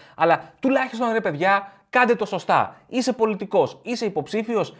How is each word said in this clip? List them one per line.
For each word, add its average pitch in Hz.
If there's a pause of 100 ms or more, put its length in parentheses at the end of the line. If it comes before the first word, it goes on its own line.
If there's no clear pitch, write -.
(160)
αλλά 165
τουλάχιστον, 247
ρε 220
παιδιά, 190 (160)
κάντε 233
το 214
σωστά. 165 (120)
Είσαι 247
πολιτικός, 202
είσαι 233
υποψήφιος, 202